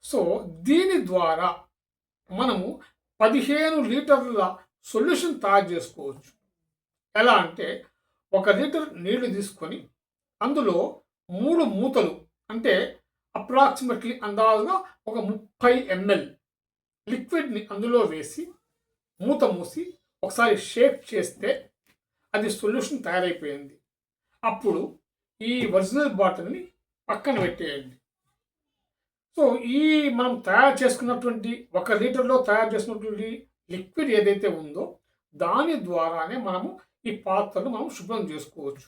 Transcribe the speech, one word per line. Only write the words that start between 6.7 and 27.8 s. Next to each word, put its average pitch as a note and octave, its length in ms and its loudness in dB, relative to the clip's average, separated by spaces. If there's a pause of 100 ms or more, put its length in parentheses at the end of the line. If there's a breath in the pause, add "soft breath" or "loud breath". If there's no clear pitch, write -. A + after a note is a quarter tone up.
ఎలా A#3 180 6
అంటే E3+ 520 -2 (480)
ఒక F#3+ 160 4
లీటర్ C#4+ 540 0
నీళ్లు A#3+ 240 -2
తీసుకొని F#3 640 -8 (520)
అందులో A#3 600 0 (280)
మూడు C#4+ 340 2
మూతలు, A3 600 0 (240)
అంటే A3 500 0 (380)
approximately B3 760 0 (100)
అందాజుగా A3 600 2 (220 loud breath)
ఒక A3 100 -6
ముప్పై A3 640 0
ఎంఎల్ F#3+ 560 -2 (760)
లిక్విడ్ని B3 600 -4
అందులో A#3 280 2
వేసి F#3 520 -4 (680)
మూత B3+ 220 2
మూసి G#3+ 500 -4 (300)
ఒకసారి G#3+ 340 2
షేక్ - 560 0
చేస్తే - 580 -4 (640)
అది G#3+ 160 0
సొల్యూషన్ A#3 540 -2
తయారైపోయింది. D#3 760 -4 (640)
అప్పుడు G#3 560 -2 (420)
ఈ A#3 240 -2
ఒరిజినల్ F#3+ 440 2
బాటిల్ని G3 580 -2 (420)
పక్కన A3 300 -2
పెట్టేయండి. C#3+ 560 -6 (1400)